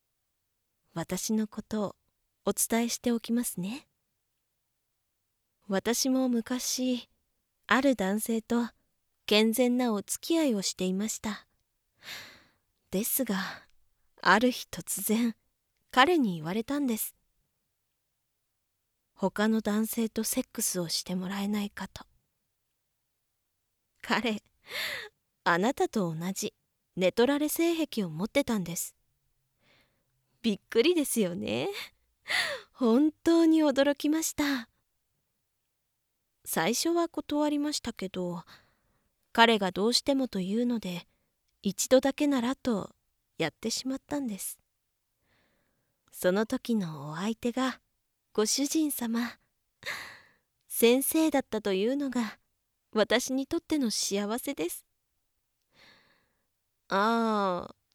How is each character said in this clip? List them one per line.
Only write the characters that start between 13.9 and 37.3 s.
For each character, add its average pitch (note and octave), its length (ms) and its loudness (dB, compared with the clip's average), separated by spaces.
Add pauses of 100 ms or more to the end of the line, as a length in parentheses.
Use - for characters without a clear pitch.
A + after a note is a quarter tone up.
あ F#3+ 180 6
る B3 120 4
日 - 200 -8
突 - 320 -8
然、 A3+ 340 0 (560)
彼 D#4 260 6
に A3 160 2
言 D#3 100 -8
わ E3+ 100 -4
れ A3+ 100 -2
た C#4+ 160 -4
ん C#4 80 0
で A3+ 80 0
す。 - 180 -8 (2000)
他 G3+ 320 0
の A3 140 2
男 G#3+ 260 0
性 A3+ 220 -4
と A3 160 -6
セ - 160 -2
ッ - 120 -8
ク - 80 -10
ス F#3 200 -2
を E3+ 80 -4
し - 160 -4
て F3+ 100 -6
も F#3 140 -4
ら G3 120 -6
え G3+ 60 -2
な G#3 160 -2
い G3+ 80 -6
か - 160 -12
と。 - 180 -18 (2000)
彼、 A3 400 0 (1000)
あ F3 120 4
な G3+ 160 2
た F#4 160 0
と F3+ 240 -2
同 E3+ 200 -6
じ - 200 -6 (440)
寝 F3+ 160 4
取 A#3+ 160 4
ら C#4+ 100 2
れ D4 100 0
性 E4 380 2
癖 - 160 -4
を F3 80 -4
持 D#3 140 -4
っ A3+ 40 -6
て C#4 140 2
た A#3 160 0
ん F3+ 60 -2
で E3+ 100 -8
す。 - 220 -8 (1500)
び A3 120 2
っ - 140 -6
く A#4 140 4
り F4 140 4
で D4+ 80 2
す - 160 -2
よ F3 160 0
ね。 A3 320 -4 (1040)
本 C4+ 400 4 (100)
当 E4 240 6
に D#4+ 160 6
驚 C#4 320 4
き - 140 -2
ま D#4 140 2
し - 120 -4
た。 C#4 340 -2 (1800)
最 F3+ 300 0
初 E4 160 0
は E4+ 180 2
断 D4+ 400 -2